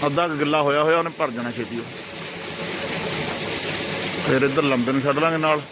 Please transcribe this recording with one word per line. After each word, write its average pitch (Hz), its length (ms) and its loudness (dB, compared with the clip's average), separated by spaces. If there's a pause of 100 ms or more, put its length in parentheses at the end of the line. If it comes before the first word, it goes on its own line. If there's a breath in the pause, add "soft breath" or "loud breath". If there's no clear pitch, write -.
ਅੱਧਾ 160 220 2
ਕੁ 156 80 -2
ਗਿੱਲਾ 151 260 2
ਹੋਇਆ 143 200 4
ਹੋਇਆ, 160 160 4
ਉਹਨੇ 165 200 0
ਭਰ 147 120 0
ਜਾਣਾ 120 200 -4
ਛੇਤੀ 117 280 -4
ਉਹ। 123 60 -6 (2500)
ਫਿਰ 131 160 4
ਇੱਧਰ 139 220 2
ਲੰਬੇ 131 280 2
ਨੂੰ 135 100 2
ਛੱਡ 139 160 2
ਲਾਂਗੇ 165 200 2
ਨਾਲ 156 220 2 (120)